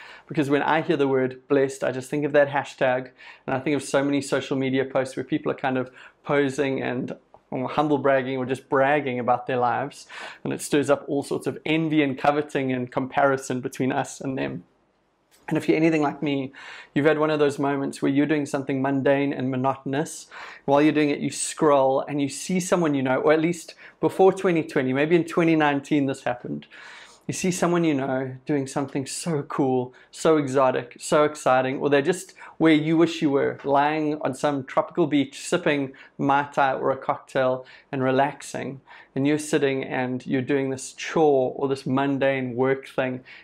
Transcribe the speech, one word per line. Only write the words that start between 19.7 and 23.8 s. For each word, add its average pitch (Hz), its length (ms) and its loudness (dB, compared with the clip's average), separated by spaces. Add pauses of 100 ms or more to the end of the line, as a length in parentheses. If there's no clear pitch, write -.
While 143 180 4
you're 151 120 6
doing 147 160 2
it, 143 100 -2
you 143 100 -4
scroll 135 760 2
and 143 140 -4
you 139 80 -2
see 185 320 -4
someone 175 340 0
you 135 60 0
know, 131 180 0
or 151 140 4
at 160 80 4
least 170 340 -4 (240)